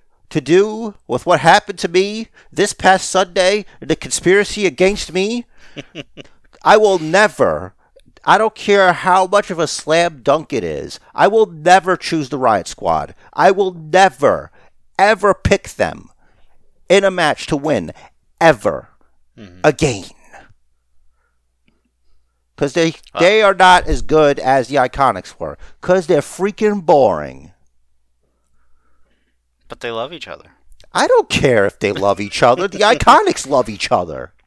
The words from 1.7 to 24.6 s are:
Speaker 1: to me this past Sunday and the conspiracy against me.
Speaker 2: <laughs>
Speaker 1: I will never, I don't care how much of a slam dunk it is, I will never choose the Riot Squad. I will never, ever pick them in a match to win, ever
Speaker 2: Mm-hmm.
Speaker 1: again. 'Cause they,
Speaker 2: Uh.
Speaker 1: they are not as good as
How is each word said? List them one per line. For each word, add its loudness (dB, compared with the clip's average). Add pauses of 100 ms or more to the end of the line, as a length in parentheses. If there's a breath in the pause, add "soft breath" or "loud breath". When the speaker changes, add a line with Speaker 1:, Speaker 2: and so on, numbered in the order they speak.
Speaker 1:
to -6
me -2 (240 soft breath)
this -4
past 0
Sunday 0 (140 soft breath)
and -6
the 0
conspiracy -2
against -2
me. -4 (280 soft breath)
Speaker 2:
<laughs> -20
Speaker 1:
I 4
will 2
never, -2 (500)
I 4
don't -2
care 2
how 0
much -2
of -10
a -2
slam -2
dunk -2
it -4
is, -10 (120 soft breath)
I 2
will 2
never 2
choose -6
the -8
Riot 0
Squad. -4 (160 soft breath)
I 2
will -2
never, 0 (440 soft breath)
ever 2
pick -2
them -6 (800)
in 4
a 2
match -4
to -4
win, -4 (500 loud breath)
ever 0 (480)
Speaker 2:
Mm-hmm. -20
Speaker 1:
again. -2 (2500 loud breath)
'Cause -4
they, 0 (200)
Speaker 2:
Uh. -4
Speaker 1:
they 4
are 4
not 4
as -2
good 2
as 0